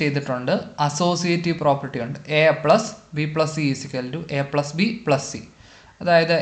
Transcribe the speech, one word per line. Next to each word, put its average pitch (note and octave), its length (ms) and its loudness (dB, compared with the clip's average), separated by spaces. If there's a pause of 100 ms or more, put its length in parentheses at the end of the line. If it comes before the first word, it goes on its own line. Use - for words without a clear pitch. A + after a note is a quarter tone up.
ചെയ്തിട്ടുണ്ട്. C#3 520 -2 (340)
Associative E3+ 760 0
property C#3 440 0
ഉണ്ട്, C#3 140 -8 (220)
A - 20 6 (200)
plus G#3 200 4 (320)
B D3+ 180 -2
plus D#3 220 0
C D3 180 0
is B2+ 140 -12
equal B2+ 260 -6
to E3 80 -6 (160)
A C#3 140 -4
plus C#3+ 260 -2
B A3 140 2 (140)
plus C#3+ 260 0
C. G#2 140 -12 (560)
അതായത് E3+ 400 4